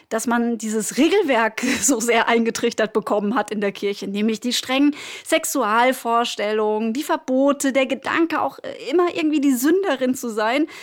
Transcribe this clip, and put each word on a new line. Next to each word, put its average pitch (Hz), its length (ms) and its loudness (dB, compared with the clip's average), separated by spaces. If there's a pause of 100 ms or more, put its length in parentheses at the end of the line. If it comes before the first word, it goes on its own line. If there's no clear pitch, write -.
(100)
dass 220 180 -2
man 233 300 0
dieses 214 380 -4
Regelwerk 269 680 2
<laughs> 247 200 0
so 262 160 2
sehr 226 300 2
eingetrichtert 226 640 0
bekommen 208 420 0
hat 208 160 -2
in 208 100 -6
der 196 120 -2
Kirche, 202 340 -6
nämlich 208 320 -2
die 247 140 -4
strengen 285 420 2 (880)
Sexualvorstellungen, 226 1120 0
die 285 100 -4
Verbote, 277 680 0
der 262 140 2
Gedanke 311 560 -2
auch, - 160 -4
äh, - 320 -12
immer 349 240 2
irgendwie 311 260 0
die 277 140 4
Sünderin 269 600 2
zu 240 140 -8
sein. 226 380 0 (160)